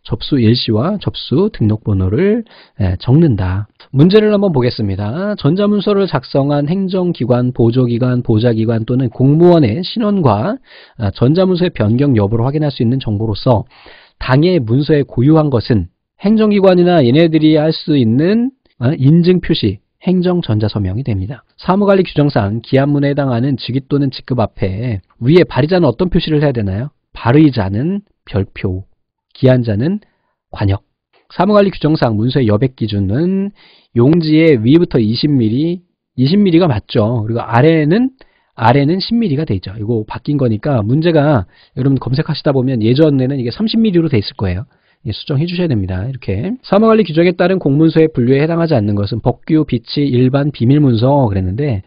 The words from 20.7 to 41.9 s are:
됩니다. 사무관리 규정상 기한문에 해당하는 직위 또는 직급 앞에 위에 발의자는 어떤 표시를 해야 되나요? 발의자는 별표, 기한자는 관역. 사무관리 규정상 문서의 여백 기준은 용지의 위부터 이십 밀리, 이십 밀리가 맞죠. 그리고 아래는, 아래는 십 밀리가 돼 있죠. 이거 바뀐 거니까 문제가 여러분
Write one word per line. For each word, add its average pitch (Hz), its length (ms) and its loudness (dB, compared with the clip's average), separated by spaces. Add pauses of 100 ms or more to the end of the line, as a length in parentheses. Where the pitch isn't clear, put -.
됩니다. 101 400 -6 (140)
사무관리 196 460 0
규정상 117 580 -2
기한문에 143 480 0
해당하는 135 480 -2
직위 131 320 -6
또는 139 220 0
직급 - 280 -6
앞에 104 640 -4 (180)
위에 151 280 4
발의자는 160 400 0
어떤 180 220 -2
표시를 156 340 0
해야 147 80 0
되나요? 113 380 -4 (240)
발의자는 131 880 0 (240)
별표, 95 600 -6 (480)
기한자는 127 640 0 (520)
관역. 98 320 -2 (500)
사무관리 202 380 2
규정상 147 440 -2
문서의 127 320 0
여백 107 280 0
기준은 131 760 -2 (440)
용지의 156 680 4
위부터 156 360 2
이십 120 320 0
밀리, 143 500 -2 (340)
이십 143 240 2
밀리가 175 280 4
맞죠. 113 580 -2
그리고 113 160 -4
아래는, 156 720 2 (440)
아래는 139 440 2
십 226 160 -4
밀리가 160 300 -2
돼 113 100 -4
있죠. 92 240 -10
이거 110 280 -4
바뀐 147 300 -6
거니까 123 460 0
문제가 147 600 0 (300)
여러분 135 240 0